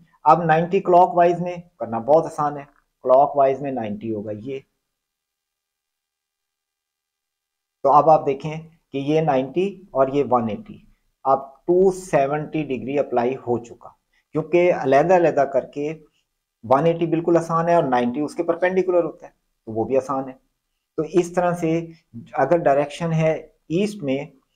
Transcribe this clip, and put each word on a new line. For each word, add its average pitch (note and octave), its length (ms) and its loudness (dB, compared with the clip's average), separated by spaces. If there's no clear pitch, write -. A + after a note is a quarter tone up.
अब E3 220 4
ninety E3+ 340 2
clockwise F3 600 4
में F3 200 -8
करना A2+ 200 -6
बहुत D3 260 2
आसान D3 300 -6
है, C#3+ 80 -14
clockwise C3+ 580 4
में C#3+ 100 -6
नाइंटी A2+ 360 -8
होगा G#2+ 240 -8
ये। B2 260 -12
तो C#3 60 4
अब C#3+ 200 6
आप D#3 140 6
देखें D3 360 -4
कि - 400 -12
ये D3 220 0
नाइंटी D3+ 720 -2
और C3+ 220 0
ये C#3+ 80 2
वन A#2 260 0
एटी, - 360 -14
अब - 420 -2
two F3+ 260 4
seventy D3+ 720 -2
degree B2+ 340 -6
apply B2 380 -2
हो A#2+ 240 -4
चुका, - 360 -20
क्योंकि F3 360 2
अलहदा-अलहदा C#3+ 760 4
करके C#3+ 460 -4
वन C3+ 220 2
एटी E3+ 200 0
बिल्कुल E3 300 0
आसान E3 320 -2
है F3 80 4
और D3+ 120 2
नाइंटी B2 320 -2
उसके D3+ 220 -6
परपेंडिकुलर F3+ 640 0
होता C#3+ 220 -12
है, - 60 -20
तो A2+ 60 -12
वो A2 120 -2
भी B2 120 -2
आसान C3+ 320 -4
है। B2+ 100 -16
तो D#3+ 60 -2
इस E3+ 320 -2
तरह F3 180 0
से E3 160 -4
अगर D#3 220 2
डायरेक्शन D3 520 0
है D#3+ 200 2
ईस्ट G#3 300 -4
में, C#3 300 -6